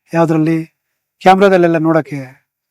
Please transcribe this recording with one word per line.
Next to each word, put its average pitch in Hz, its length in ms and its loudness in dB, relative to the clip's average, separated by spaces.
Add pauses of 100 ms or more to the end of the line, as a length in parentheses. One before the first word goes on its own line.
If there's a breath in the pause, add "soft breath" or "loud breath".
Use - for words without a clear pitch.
(140)
ಯಾವ್ದ್ರಲ್ಲಿ 160 500 -2 (560)
ಕ್ಯಾಮ್ರಾದಲ್ಲೆಲ್ಲ 185 580 2
ನೋಡೋಕ್ಕೆ 160 680 -4 (240)